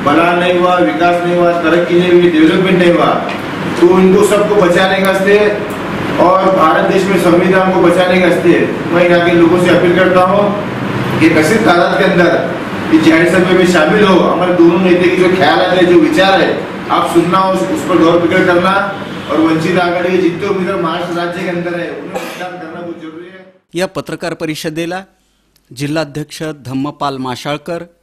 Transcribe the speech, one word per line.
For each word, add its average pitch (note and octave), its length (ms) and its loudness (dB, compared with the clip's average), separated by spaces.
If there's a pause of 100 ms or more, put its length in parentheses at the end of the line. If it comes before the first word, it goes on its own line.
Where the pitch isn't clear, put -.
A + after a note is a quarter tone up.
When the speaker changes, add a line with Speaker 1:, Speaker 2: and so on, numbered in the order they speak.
Speaker 1:
भला D3+ 200 2 (120)
नहीं F3+ 220 0
हुआ, F3+ 220 2
विकास E3+ 440 0
नहीं F3 120 -2
हुआ, F3 160 2 (100)
तरक्की E3+ 360 0
नहीं F3+ 140 2
हुई, F3 180 4
डेवलपमेंट F3 480 2
नहीं F3 140 4
हुआ, - 180 0 (640)
तो F3 220 4
इनको F#3 280 4
सबको G3+ 300 0
बचाने F#3+ 400 2
के F#3+ 80 -2
वास्ते F#3+ 320 2 (840)
और F#3+ 340 2
भारत E3+ 360 0
देश F#3 120 0
में F#3+ 160 0
संविधान F#3 520 2
को F3 100 0
बचाने F3+ 380 2
के F3+ 60 2
वास्ते E3+ 320 2 (300)
मैं F3 200 2
यहाँ F3 180 2
के E3+ 80 2
लोगों E3+ 280 4
से - 140 2
अपील F3 200 2
करता F#3 280 2
हूँ G3+ 180 0 (760)
कि D#3+ 100 4
कथित D#3+ 360 2
तादाद F3 320 2
के G3+ 80 0
अंदर - 920 0
इस D#3+ 80 4
जाहिर E3 260 4
सभा F#3 240 2
में F3 140 4
शामिल G3 360 2
हो, F#3+ 160 4
हमारे F3+ 340 0
दोनों E3+ 260 4
नेता F3+ 260 2
की E3+ 120 0
जो F3+ 180 2
ख्याल D3 320 2
है, F3 180 2
जो F3 140 4
विचार F#3+ 400 2
है, - 100 0 (400)
आप D#3 240 -2
सुनना, F3 260 2 (100)
उस, F#3+ 200 -2
उस D#3 180 -4
पर D#3+ 160 2
गौर E3+ 160 4
फिक्र F3+ 260 0
करना F3+ 280 0 (500)
और - 160 -4
वंचित F3+ 380 0
आघाड़ी F3 320 -2
के F3+ 80 0
जितने E3+ 300 -2
उम्मीदवार F#3 340 -4
महाराष्ट्र E3+ 340 -6
राज्य F3 260 -8
के F3 60 -6
अंदर F3 260 -8
है E3+ 160 -8
उन्हें C#3+ 240 -14
मतदान E3+ 380 -12
करना E3+ 280 -16
बहुत E3+ 220 -14
जरूरी D#3+ 240 -18
है। F#3 180 -20 (300)
Speaker 2:
या F3 140 -4
पत्रकार D#3+ 480 -10
परिषदेला E3 680 -8 (680)
जिल्हाध्यक्ष D3 720 -8 (200)
धम्मपाल C3+ 580 -6
माशाळकर D3 680 -10 (160)